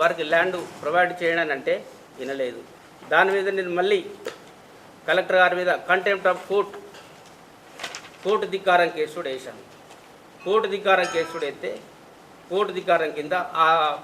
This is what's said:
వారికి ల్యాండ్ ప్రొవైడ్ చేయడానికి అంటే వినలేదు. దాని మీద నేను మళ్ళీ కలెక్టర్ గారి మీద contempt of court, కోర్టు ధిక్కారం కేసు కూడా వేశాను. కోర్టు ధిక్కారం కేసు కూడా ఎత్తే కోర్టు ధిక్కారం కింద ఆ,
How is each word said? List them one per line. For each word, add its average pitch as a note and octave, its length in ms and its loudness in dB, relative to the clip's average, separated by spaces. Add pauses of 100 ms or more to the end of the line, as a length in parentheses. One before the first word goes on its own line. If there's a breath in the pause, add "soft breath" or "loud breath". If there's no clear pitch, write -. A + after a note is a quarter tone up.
వారికి E3 320 2
ల్యాండ్ F3+ 240 2 (260)
ప్రొవైడ్ F3 300 2 (100)
చేయడానికి E3 360 0
అంటే D#3+ 160 0 (460)
వినలేదు. B2+ 400 -6 (520)
దాని F#3 220 4
మీద G3 220 0
నేను F3+ 220 -4
మళ్ళీ G3 200 2 (1120)
కలెక్టర్ F3+ 320 2
గారి F3+ 200 4
మీద F3+ 100 0 (180)
contempt F#3+ 420 2
of F3 80 0 (120)
court, G3+ 200 0 (1500)
కోర్టు G3+ 300 0
ధిక్కారం F3+ 420 4
కేసు D3+ 220 -4
కూడా D3 160 -6
వేశాను. A#2 280 -14 (800)
కోర్టు G#3 300 2
ధిక్కారం F#3+ 400 4
కేసు E3 200 0
కూడా D#3 160 -6
ఎత్తే - 220 -8 (800)
కోర్టు G3 280 0
ధిక్కారం E3+ 400 2
కింద D3+ 160 -4 (300)
ఆ, - 20 6 (380)